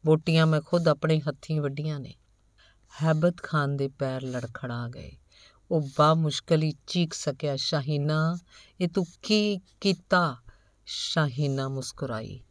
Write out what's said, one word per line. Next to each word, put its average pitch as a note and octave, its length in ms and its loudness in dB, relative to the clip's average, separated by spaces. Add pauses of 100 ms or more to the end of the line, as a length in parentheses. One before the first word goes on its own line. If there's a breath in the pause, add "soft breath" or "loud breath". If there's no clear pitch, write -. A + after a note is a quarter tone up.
ਬੋਟੀਆਂ D#3+ 420 4
ਮੈਂ D3+ 140 2
ਖੁਦ E3+ 260 0
ਆਪਣੇ D#3 320 2
ਹੱਥੀਂ D3+ 420 -4
ਵੱਢੀਆਂ C#3+ 380 -4
ਨੇ। - 140 -14 (880 soft breath)
ਹੈਬਤ D#3+ 400 2
ਖਾਨ C#3+ 340 -2
ਦੇ C#3 100 0
ਪੈਰ C3 340 -4
ਲੜਖੜਾ B2 680 -8
ਗਏ। A#2 240 -14 (600 soft breath)
ਉਹ D3+ 260 0
ਬਾਮੁਸ਼ਕਲ D#3 680 2
ਹੀ D#3 100 0 (140)
ਚੀਕ E3+ 260 0
ਸਕਿਆ, C#3+ 420 -4
"ਸ਼ਾਹੀਨਾ, D3+ 800 0 (440 loud breath)
ਇਹ F3 60 0
ਤੂੰ F3 180 -2 (160)
ਕੀ G#3 380 0 (220)
ਕੀਤਾ?" F3+ 540 2 (540 soft breath)
ਸ਼ਾਹੀਨਾ C3+ 800 -2
ਮੁਸਕਰਾਈ। B2+ 720 -8 (120)